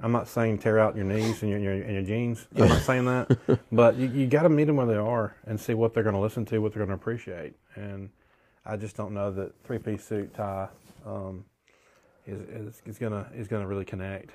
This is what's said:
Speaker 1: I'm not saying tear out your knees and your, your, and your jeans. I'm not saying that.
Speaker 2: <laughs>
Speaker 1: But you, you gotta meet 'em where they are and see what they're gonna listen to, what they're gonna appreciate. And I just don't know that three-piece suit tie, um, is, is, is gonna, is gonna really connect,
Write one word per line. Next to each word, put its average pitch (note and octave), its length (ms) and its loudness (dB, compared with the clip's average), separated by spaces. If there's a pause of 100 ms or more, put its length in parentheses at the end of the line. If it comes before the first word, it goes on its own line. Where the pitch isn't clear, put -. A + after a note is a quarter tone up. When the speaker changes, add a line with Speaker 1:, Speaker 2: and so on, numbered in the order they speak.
Speaker 1:
I'm A#2 120 0
not A#2 160 0
saying A2+ 300 0
tear A2 200 4
out G#2+ 180 4
your G#2 80 -2
knees G#2+ 380 0
and G#2+ 80 0
your, G2+ 100 -2
your, G2 120 -2
and G2 200 -4
your G2 100 -2
jeans. A2+ 440 -4 (100)
I'm A2+ 120 8
not - 140 6
saying B2+ 220 2
that. B2 340 2 (260)
Speaker 2:
<laughs> - 80 -14
Speaker 1:
But A#2 240 8
you, B2+ 120 0
you C3+ 180 0
gotta D3 220 6
meet D3+ 200 4
'em D3+ 80 4
where C3 100 2
they A2+ 100 2
are G#2+ 400 0 (100)
and A2 140 -4
see - 140 -2
what A2+ 200 2
they're A#2 80 2
gonna G#2 180 2
listen A2 260 -2
to, A2+ 120 -2
what G#2+ 160 0
they're G#2+ 100 -4
gonna F#2+ 120 -4
appreciate. F#2+ 580 -8 (220)
And G2+ 340 -12 (560)
I G#2+ 120 -8
just G#2 180 -12
don't G#2+ 160 -8
know G2+ 200 -2
that F#2+ 200 -6 (120)
three-piece A2 400 -6
suit G2+ 300 -6
tie, G2 340 -6 (380)
um, G2 380 -10 (840)
is, G2 220 -10
is, A2 380 -14
is A2 120 -14
gonna, G#2+ 360 -4
is A2+ 140 -10
gonna G#2 180 -4
really G2 180 -4
connect, F#2+ 500 -10